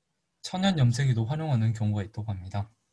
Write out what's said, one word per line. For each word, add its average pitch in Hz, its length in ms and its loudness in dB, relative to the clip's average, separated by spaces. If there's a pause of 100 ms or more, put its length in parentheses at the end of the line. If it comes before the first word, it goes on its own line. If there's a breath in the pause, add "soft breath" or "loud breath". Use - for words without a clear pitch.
(420)
천연 185 360 0
염색에도 120 480 2
활용하는 131 460 0
경우가 104 300 -2
있다고 104 300 -8
합니다. 95 380 -8 (220)